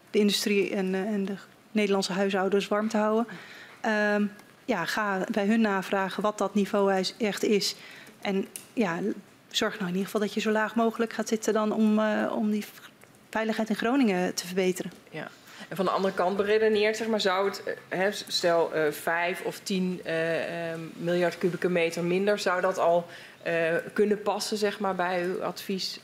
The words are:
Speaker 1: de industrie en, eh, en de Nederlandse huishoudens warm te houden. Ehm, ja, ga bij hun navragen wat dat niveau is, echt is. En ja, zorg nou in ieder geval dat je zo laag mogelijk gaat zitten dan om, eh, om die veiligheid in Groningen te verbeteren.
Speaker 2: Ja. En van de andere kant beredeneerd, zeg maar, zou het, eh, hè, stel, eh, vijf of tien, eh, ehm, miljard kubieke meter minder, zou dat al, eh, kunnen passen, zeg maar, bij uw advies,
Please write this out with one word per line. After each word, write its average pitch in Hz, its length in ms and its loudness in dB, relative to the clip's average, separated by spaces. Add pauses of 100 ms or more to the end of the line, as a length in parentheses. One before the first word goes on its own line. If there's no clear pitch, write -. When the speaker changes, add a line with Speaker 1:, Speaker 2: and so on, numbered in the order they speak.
Speaker 1:
de - 100 0
industrie 202 560 2
en, 185 200 -2
eh, 190 60 0
en 202 240 -2
de 196 80 -4 (380)
Nederlandse 196 420 0
huishoudens 196 540 2
warm 214 220 0
te 220 80 0
houden. 214 300 2 (540)
Ehm, 208 440 2 (400)
ja, 180 200 -2
ga 196 460 -2
bij 208 140 0
hun 226 160 4
navragen 196 600 0
wat 208 140 0
dat 196 160 -2
niveau 196 400 2
is, 185 240 0
echt 202 260 -2
is. 196 320 2 (460)
En 196 260 -2 (260)
ja, 175 260 0 (480)
zorg - 260 -2
nou - 100 -6
in 175 60 -2
ieder 185 160 -2
geval 202 160 -2
dat 202 120 -2
je 220 60 -2
zo 220 120 0
laag 214 240 0
mogelijk 226 380 0
gaat 220 140 -4
zitten 220 260 0
dan 214 180 2
om, 214 280 4
eh, 214 360 0
om 214 160 0
die 208 140 -2 (640)
veiligheid 220 400 -2
in 208 60 0
Groningen 202 580 2
te - 120 -6
verbeteren. 185 460 0 (200)
Speaker 2:
Ja. 160 160 -10 (420)
En 165 60 -10
van 185 100 0
de 170 60 0
andere 190 220 0
kant 196 240 0
beredeneerd, 214 600 4
zeg 226 100 -4
maar, 220 140 0
zou 196 280 2
het, 190 140 -10
eh, - 100 -6 (260)
hè, 190 120 2
stel, 170 640 0
eh, 151 180 0
vijf 175 500 -2
of - 220 -6
tien, 185 400 -2
eh, 165 680 -2
ehm, 165 80 -8 (140)
miljard 175 440 0
kubieke 180 320 0
meter 170 340 0
minder, 196 360 2
zou 185 220 0
dat 190 160 2
al, 170 280 4 (380)
eh, 165 320 0 (180)
kunnen 208 280 2
passen, 208 360 -2
zeg 208 220 -2
maar, 190 160 -2
bij 180 280 0
uw 180 200 -4
advies, - 600 -6